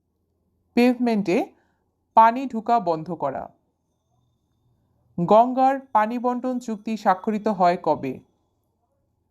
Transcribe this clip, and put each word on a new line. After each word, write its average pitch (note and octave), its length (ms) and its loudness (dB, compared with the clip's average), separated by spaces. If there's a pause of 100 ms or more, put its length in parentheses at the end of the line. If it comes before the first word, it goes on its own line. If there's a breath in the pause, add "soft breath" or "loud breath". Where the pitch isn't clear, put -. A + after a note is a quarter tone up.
(760)
পেভমেন্টে A#3+ 800 0 (640)
পানি A#3 320 4
ঢুকা A#3 340 -2
বন্ধ E3+ 340 -4
করা। - 380 -8 (1700)
গঙ্গার B3+ 600 4
পানি A3 380 -2
বন্টন B3 400 -4
চুক্তি A3 380 -8
স্বাক্ষরিত G#3 520 -2
হয় F3+ 340 0
কবে? C3+ 380 -4 (1080)